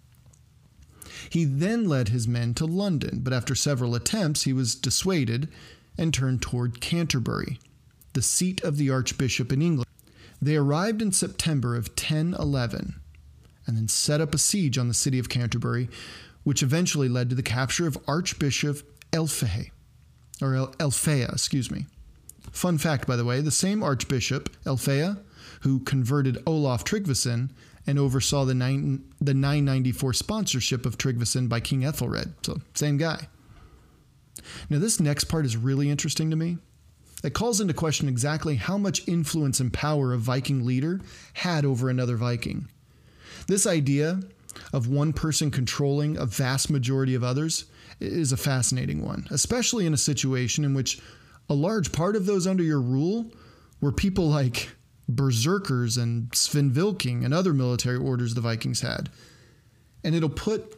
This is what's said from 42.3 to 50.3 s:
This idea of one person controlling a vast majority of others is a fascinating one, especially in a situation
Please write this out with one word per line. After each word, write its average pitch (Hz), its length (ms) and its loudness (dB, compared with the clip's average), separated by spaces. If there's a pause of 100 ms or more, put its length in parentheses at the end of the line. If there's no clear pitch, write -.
This 196 200 2
idea 156 540 2 (520)
of 120 160 0
one 143 240 2
person 151 380 0
controlling 143 680 0
a - 100 -4
vast 131 420 -2
majority 135 460 2
of 120 80 0
others 139 440 -2 (340)
is 156 320 -2
a 127 40 0
fascinating 135 680 0
one, - 260 -6
especially 214 560 0
in 160 80 2
a 131 40 0
situation 131 640 0